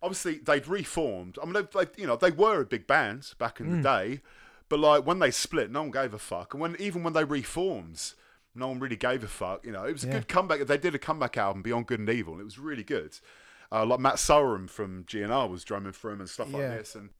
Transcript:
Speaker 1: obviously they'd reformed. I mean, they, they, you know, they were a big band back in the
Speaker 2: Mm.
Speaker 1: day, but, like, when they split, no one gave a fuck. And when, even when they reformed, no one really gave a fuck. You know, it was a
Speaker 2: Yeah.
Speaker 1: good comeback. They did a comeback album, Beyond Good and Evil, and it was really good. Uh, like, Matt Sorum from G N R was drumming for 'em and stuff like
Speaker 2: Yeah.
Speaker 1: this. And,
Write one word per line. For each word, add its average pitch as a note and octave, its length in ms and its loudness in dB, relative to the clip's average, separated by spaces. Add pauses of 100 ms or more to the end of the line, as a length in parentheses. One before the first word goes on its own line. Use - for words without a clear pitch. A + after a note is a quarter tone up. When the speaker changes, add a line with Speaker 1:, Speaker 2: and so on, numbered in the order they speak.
Speaker 1:
obviously F#3 340 -2
they'd C#3 300 2
reformed. C3+ 760 -2
I D3+ 40 -6
mean, E3+ 80 -6
they, G#3 80 2 (240)
they, - 140 -12
you G3+ 60 -6
know, B2 100 2
they F3 140 4
were F#3+ 320 4
a A#2+ 40 0
big A2 200 -4
band C3+ 540 2
back A2+ 200 -4
in D3+ 120 -4
the F3 60 0
Speaker 2:
Mm. D3+ 60 2
Speaker 1:
day, B2+ 380 2 (480)
but, D3 100 2
like, D3+ 260 8
when E3+ 120 2
they D#3 140 4
split, A#2+ 400 -2
no C#3+ 100 -2
one D3 100 -6
gave B2+ 220 -2
a G#2+ 60 -12
fuck. F2+ 340 -8
And C#3 80 -6
when, E3+ 180 -4
even F3+ 220 -4
when E3 120 -2
they D#3 100 4
reformed, C#3 880 -4 (400)
no B2+ 140 -4
one C3 120 -4
really B2+ 180 -4
gave B2+ 260 0
a G#2 40 -8
fuck. F#2+ 380 -6
You A#2 60 -10
know, G2 120 -6
it C3+ 100 -2
was C3+ 100 -8
a B2 40 -4
Speaker 2:
Yeah. C3 60 -2
Speaker 1:
good A2 140 -4
comeback. F3+ 400 2
They C#3+ 100 4
did D#3+ 160 0
a C#3+ 60 -4
comeback D3+ 380 -2
album, G2 260 0
Beyond A#2 240 -2
Good A#2+ 140 0
and G#2+ 80 -2
Evil, G#2+ 240 -2
and F2 80 -12
it G#2 40 -14
was G#2+ 140 -18
really C#3 240 -8
good. G2 340 -4 (540)
Uh, A2 120 2
like, B2 160 4
Matt C3+ 180 4
Sorum B2 520 4
from F#2 380 -8
G G#2+ 160 -4
N G#2 80 -2
R B2+ 180 2
was F2+ 140 -8
drumming G2 300 -6
for - 180 -10
'em G2+ 80 -10
and F#2 100 -12
stuff B2 240 -8
like C#3+ 80 -4
Speaker 2:
Yeah. B2 160 -4
Speaker 1:
this. G#2+ 180 -14
And, G2+ 140 -16 (100)